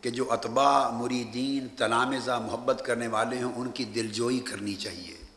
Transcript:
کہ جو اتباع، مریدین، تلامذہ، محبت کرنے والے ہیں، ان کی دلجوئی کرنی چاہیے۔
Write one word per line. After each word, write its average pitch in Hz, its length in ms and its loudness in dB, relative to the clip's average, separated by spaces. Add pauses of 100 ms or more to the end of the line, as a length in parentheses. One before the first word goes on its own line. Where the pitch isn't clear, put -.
کہ 123 80 -4
جو 117 220 -2
اتباع، 135 580 4
مریدین، 123 760 -2
تلامذہ، 123 640 2
محبت 120 540 0
کرنے 117 220 0
والے 117 300 0
ہیں، 123 60 -2
ان 123 280 -4
کی 123 140 -4
دلجوئی 113 540 0
کرنی 101 360 -4
چاہیے۔ 90 420 -10 (200)